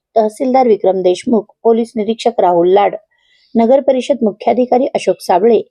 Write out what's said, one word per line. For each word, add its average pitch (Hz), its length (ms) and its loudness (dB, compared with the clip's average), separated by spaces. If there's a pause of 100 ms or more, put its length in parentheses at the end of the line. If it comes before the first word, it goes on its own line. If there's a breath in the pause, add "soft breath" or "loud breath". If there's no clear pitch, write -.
(160)
तहसीलदार 247 520 0
विक्रम 190 340 0
देशमुख, 185 400 0 (220)
पोलीस 226 320 0
निरीक्षक 226 440 -4
राहुल 175 300 2
लाड, 202 260 2 (600)
नगर 233 240 4
परिषद 262 420 -2
मुख्याधिकारी 240 640 -2
अशोक - 340 -4
साबळे 208 520 0